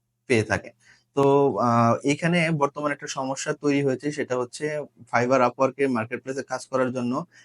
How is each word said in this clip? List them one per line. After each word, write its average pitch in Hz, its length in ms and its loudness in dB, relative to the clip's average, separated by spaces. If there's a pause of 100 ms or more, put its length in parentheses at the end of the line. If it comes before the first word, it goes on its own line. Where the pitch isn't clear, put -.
(260)
পেয়ে 127 160 4
থাকে। - 280 -2 (440)
তো, 139 440 4
আহ, 117 440 4
এইখানে 165 480 0
বর্তমানে 143 440 -2
একটা 147 120 -14
সমস্যা 135 460 -6
তৈরি 143 300 0
হয়েছে, 139 300 -2
সেটা 127 240 -4
হচ্ছে 151 440 -6
Fiverr, 123 600 0
Upwork-এ 131 460 0
মার্কেট 117 360 -4
প্লেসে 135 200 -8
কাজ 127 240 -8
করার 131 260 -2
জন্য 127 340 -4 (180)